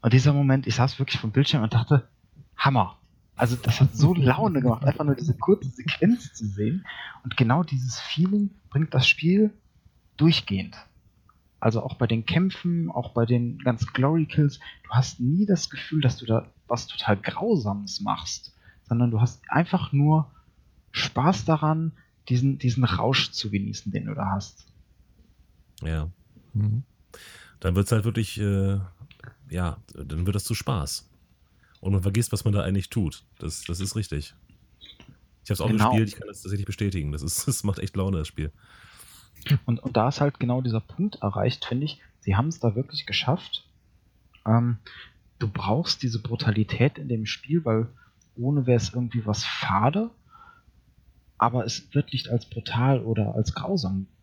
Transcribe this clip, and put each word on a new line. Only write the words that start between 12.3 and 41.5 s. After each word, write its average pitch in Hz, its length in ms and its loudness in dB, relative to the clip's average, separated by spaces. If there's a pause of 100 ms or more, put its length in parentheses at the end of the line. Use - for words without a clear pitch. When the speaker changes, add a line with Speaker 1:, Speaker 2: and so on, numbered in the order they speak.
Speaker 1:
auch - 240 -6
bei 117 120 2
den 120 340 0
ganzen - 340 -2
Glory 151 320 2
Kills, 147 340 2 (240)
du - 80 -20
hast - 280 0
nie 156 260 2
das 190 240 0
Gefühl, - 320 -4
dass 135 160 2
du - 80 -14
da 113 240 0 (180)
was 117 200 -4
total - 300 0
Grausames 104 840 -4
machst, - 540 -8 (280)
sondern 120 280 2
du 107 100 0
hast - 280 0
einfach 175 420 0
nur 151 400 4 (600)
Spaß - 540 0
daran, 160 460 2 (380)
diesen, 135 280 2
diesen 123 280 2
Rausch 113 460 0
zu - 200 -6
genießen, 101 400 -4
den - 140 -4
du 104 80 -6
da 104 180 -4
hast. - 340 -6 (1160)
Speaker 2:
Ja. 82 260 -2 (440)
Speaker 3:
Mhm. 107 300 0 (760)
Speaker 2:
Dann 90 160 0
wird's 98 160 4
halt 110 120 2
wirklich, 110 360 -2
äh, 98 400 2 (680)
ja, 85 280 -4 (160)
dann 85 320 -6
wird 95 100 0
das 101 80 -2
zu 117 120 -4
Spaß. - 520 -6 (720)
Und 98 140 -2
man 95 80 2
vergisst, 98 300 0
was - 140 -4
man 107 80 2
da 101 100 2
eigentlich 95 260 0
tut. 90 340 -4 (140)
Das, - 260 -8
das 85 160 -6
ist 98 160 -6
richtig. 76 380 -6 (1120)
Ich - 80 -20
hab's 98 100 -2
auch - 60 0
Speaker 1:
Genau. 110 240 4
Speaker 2:
gespielt, 110 180 4
ich - 60 -14
kann - 120 -16
das 104 140 -16
tatsächlich 98 240 -4
bestätigen. 92 460 -2
Das 73 100 -6
ist, - 260 -4
<laughs> - 0 -
das - 160 -2
macht 98 160 -2
echt - 160 -6
Laune, 95 220 0
das 76 100 -4
Spiel. 76 240 -6 (1120)
Speaker 1:
Und, 117 140 0
und 123 160 -6
da 117 140 4
ist - 100 -6
halt 143 200 0
genau 123 220 0
dieser 113 200 -2
Punkt - 400 -6
erreicht, 101 440 -2